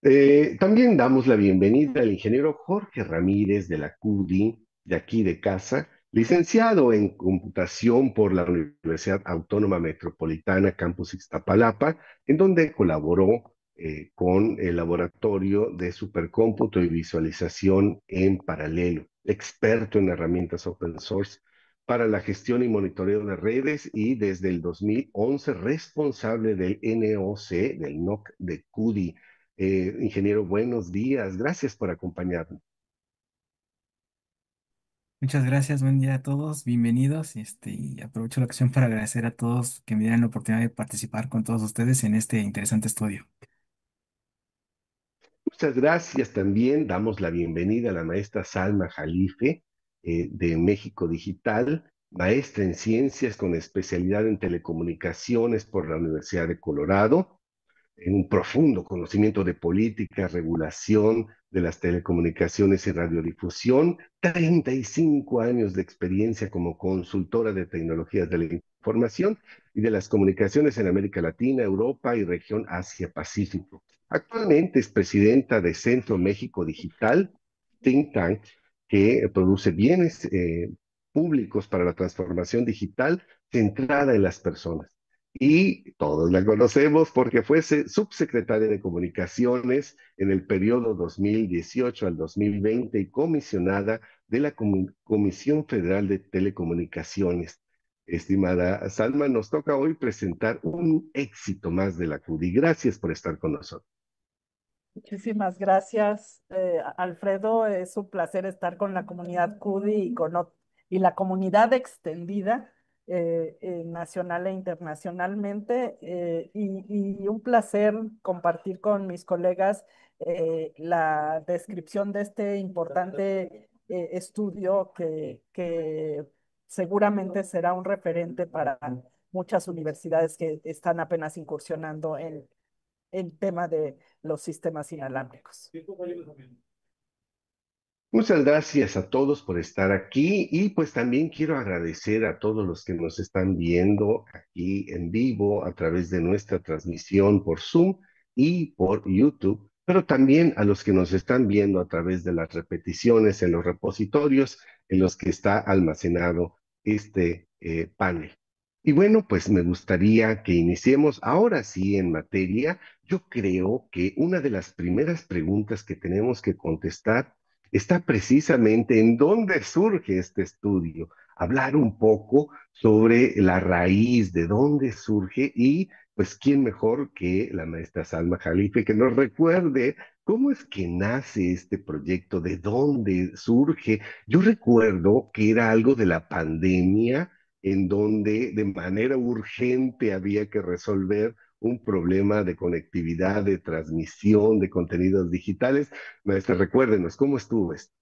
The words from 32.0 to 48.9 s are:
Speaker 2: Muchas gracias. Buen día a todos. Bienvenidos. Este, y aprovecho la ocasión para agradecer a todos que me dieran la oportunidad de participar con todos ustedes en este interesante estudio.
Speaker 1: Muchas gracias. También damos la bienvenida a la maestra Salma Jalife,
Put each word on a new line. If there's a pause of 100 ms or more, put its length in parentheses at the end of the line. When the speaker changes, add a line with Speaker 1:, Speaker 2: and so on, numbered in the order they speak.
Speaker 2:
Muchas
gracias.
Buen
día
a
todos.
Bienvenidos.
Este,
y
aprovecho
la
ocasión
para
agradecer
a
todos
que
me
dieran
la
oportunidad
de
participar
con
todos
ustedes
en
este
interesante
estudio. (2250)
Speaker 1:
Muchas
gracias.
También
damos
la
bienvenida
a
la
maestra
Salma
Jalife, (400)